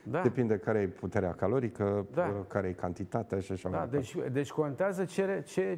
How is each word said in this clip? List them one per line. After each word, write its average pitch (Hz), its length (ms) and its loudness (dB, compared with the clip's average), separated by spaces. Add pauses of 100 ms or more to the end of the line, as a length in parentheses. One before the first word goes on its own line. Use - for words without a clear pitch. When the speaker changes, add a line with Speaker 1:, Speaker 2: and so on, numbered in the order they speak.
Speaker 1:
Da. 131 180 0
Speaker 2:
Depinde 117 360 4
care 110 220 2
e 98 80 4
puterea 92 460 0
calorică, 101 800 2
Speaker 1:
Da. 101 340 0
Speaker 2:
care 95 200 0
e 90 40 0
cantitatea 95 680 -2
și 92 120 -6
așa 92 180 -4
Speaker 1:
Da, 90 80 0
Speaker 2:
mai 143 100 0
departe. 135 340 -2
Speaker 1:
deci, 127 100 -2
deci 135 200 -2
contează 175 540 0
ce 196 200 0
re-, 190 160 0
ce, 190 360 0